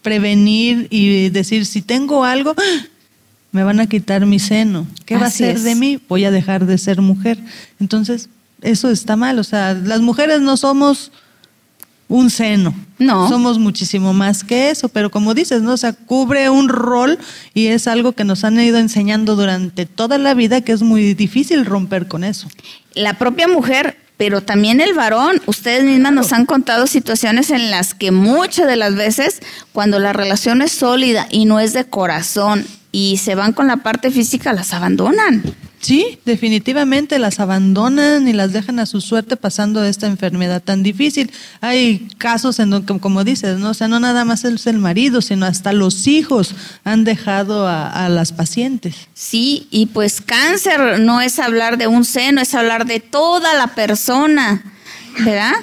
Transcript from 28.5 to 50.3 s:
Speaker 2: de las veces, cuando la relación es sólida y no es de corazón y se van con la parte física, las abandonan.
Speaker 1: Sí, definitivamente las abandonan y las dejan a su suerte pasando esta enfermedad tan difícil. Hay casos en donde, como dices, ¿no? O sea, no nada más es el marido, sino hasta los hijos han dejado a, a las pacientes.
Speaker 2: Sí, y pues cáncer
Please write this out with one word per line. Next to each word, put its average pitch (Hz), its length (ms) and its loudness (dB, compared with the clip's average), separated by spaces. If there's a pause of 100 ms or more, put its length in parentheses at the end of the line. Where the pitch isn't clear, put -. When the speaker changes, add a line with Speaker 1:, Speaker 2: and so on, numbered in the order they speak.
Speaker 2:
de 254 100 2
las 202 180 0
veces, 220 460 -2 (320)
cuando 208 260 2
la 202 140 0
relación 202 480 0
es 320 100 0
sólida 247 600 0
y 214 140 2
no 214 140 4
es 220 140 0
de 254 120 -2
corazón 196 800 -2 (260)
y 196 260 -2
se 196 180 -4
van 208 160 0
con 277 160 0
la 254 100 2
parte 240 340 -2
física, 247 420 0
las 180 200 -4
abandonan. 208 680 2 (380)
Speaker 1:
Sí, 339 440 0
definitivamente 262 960 0
las 208 200 -2
abandonan 233 880 2
y 233 60 2
las 190 200 0
dejan 220 260 -4
a 220 80 -2
su 202 140 -4
suerte 226 360 -2
pasando 208 480 -2
esta 202 220 -2
enfermedad 180 560 -2
tan 196 180 -2
difícil. 254 500 -2 (300)
Hay 240 460 0 (100)
casos 233 420 -2
en 202 120 2
donde, 196 280 -2
como 196 240 0
dices, 196 360 -2
¿no? 208 100 -4
O 220 60 -2
sea, 220 120 -4
no 233 120 0
nada 240 260 0
más 233 200 -2
es 233 200 -4
el 226 140 0
marido, 226 420 2
sino 190 240 -2
hasta 185 280 -2
los 190 340 0
hijos 285 480 0 (300)
han 220 180 2
dejado 202 640 -2
a, 160 200 -4
a 180 220 -4
las 165 220 0
pacientes. 208 640 -4 (180)
Speaker 2:
Sí, 269 560 -4
y 214 180 2
pues 214 340 -2
cáncer 277 800 0